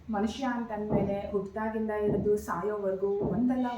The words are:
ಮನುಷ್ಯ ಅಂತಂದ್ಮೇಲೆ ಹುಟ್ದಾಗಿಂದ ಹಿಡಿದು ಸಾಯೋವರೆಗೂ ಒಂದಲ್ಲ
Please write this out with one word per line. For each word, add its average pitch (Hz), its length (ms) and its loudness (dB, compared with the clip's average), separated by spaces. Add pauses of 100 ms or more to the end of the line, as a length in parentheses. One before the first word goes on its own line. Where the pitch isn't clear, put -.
ಮನುಷ್ಯ 226 360 0
ಅಂತಂದ್ಮೇಲೆ 214 840 0
ಹುಟ್ದಾಗಿಂದ 220 600 -2 (100)
ಹಿಡಿದು 208 360 4
ಸಾಯೋವರೆಗೂ 196 720 -2
ಒಂದಲ್ಲ 247 600 2 (100)